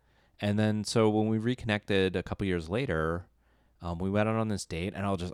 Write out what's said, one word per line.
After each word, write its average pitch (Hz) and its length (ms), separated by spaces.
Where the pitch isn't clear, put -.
And 104 180
then, 107 260
so 110 240
when 107 200
we 110 100
reconnected 104 800
a 90 60
couple - 240
years 87 220
later, 87 580
um, 87 160
we 92 120
went 104 180
out 110 80
on 110 120
this 101 160
date, 87 320
and 98 100
I'll 98 100
just, 90 180